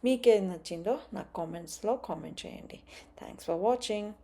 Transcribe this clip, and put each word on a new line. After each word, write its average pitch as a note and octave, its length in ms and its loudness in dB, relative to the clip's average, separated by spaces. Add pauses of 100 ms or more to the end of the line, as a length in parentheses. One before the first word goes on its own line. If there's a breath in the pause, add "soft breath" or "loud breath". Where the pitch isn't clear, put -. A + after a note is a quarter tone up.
మీకేది A#3+ 440 6
నచ్చిందో F3+ 520 -2 (140)
నాకు F3+ 220 -8
కామెంట్స్‌లో E3+ 640 -4
కామెంట్ D#3+ 440 -8
చేయండి. - 380 -14 (360 loud breath)
Thanks - 300 -14
for E3 140 0
watching. G#3+ 480 2 (180)